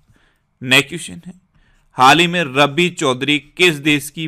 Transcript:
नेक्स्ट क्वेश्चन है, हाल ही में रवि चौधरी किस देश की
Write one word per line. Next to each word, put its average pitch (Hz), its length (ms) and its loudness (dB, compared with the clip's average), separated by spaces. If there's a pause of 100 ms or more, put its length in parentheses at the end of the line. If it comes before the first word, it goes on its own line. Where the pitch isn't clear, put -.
(600)
नेक्स्ट 131 280 0
क्वेश्चन 170 360 -16
है, 180 80 -18 (640)
हाल 135 220 6
ही 175 80 2
में 170 180 -2
रवि 143 460 0
चौधरी 139 480 -2 (180)
किस 175 240 2
देश 147 280 0
की 160 180 -10